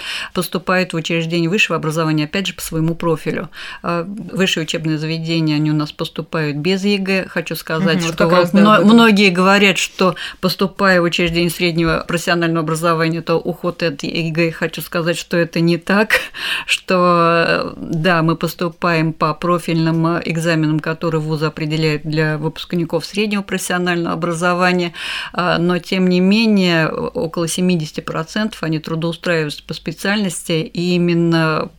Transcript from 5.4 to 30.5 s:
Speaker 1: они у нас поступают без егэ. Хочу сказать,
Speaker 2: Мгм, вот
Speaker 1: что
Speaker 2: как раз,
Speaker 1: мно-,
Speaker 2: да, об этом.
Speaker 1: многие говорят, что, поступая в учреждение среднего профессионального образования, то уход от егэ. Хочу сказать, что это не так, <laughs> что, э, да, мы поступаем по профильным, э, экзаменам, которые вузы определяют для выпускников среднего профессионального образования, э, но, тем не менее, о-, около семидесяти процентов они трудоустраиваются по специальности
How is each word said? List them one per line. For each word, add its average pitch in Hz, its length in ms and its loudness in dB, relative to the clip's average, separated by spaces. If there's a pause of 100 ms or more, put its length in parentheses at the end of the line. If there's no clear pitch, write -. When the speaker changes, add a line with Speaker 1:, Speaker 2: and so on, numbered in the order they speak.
Speaker 1:
они 151 140 2
у 151 40 2
нас 151 160 -2
поступают 156 680 -6
без 185 260 0
егэ. 190 440 0
Хочу 165 280 -6
сказать, 165 400 0
Speaker 2:
Мгм, 170 100 0
вот 165 80 -4
Speaker 1:
что 165 140 2
Speaker 2:
как 180 100 4
раз, 175 140 4
Speaker 1:
мно-, 202 120 6
Speaker 2:
да, 208 120 8
об 175 80 4
этом. 214 100 8
Speaker 1:
многие 208 360 8
говорят, 190 480 4
что, 185 360 0 (260)
поступая 190 600 2
в 170 40 4
учреждение 170 460 0
среднего 165 560 0
профессионального 170 540 0
образования, 165 640 0
то 165 140 0
уход 175 460 -4
от 156 220 -2
егэ. 165 480 -2
Хочу 165 280 -6
сказать, 170 380 -2
что - 180 -4
это 170 240 0
не 170 160 4
так, 202 360 0 (300)
<laughs> - 240 -6
что, 170 800 2
э, 170 280 -2
да, 170 460 0
мы 165 140 2
поступаем 165 760 -2
по 156 220 0
профильным, 165 720 0
э, 170 180 0
экзаменам, 160 560 0
которые 160 400 -2
вузы 156 260 -2
определяют 156 580 -2
для 156 340 -2
выпускников 160 640 -4
среднего 208 380 -2
профессионального 180 720 -2
образования, 175 800 0 (420)
э, 170 240 0
но, 175 200 2
тем 185 300 0
не 180 120 4
менее, 190 640 4
о-, 160 220 -4
около 170 400 -4
семидесяти 175 520 0
процентов 214 600 -6
они 160 160 -2
трудоустраиваются 165 880 -4
по 156 80 -8
специальности 196 800 -4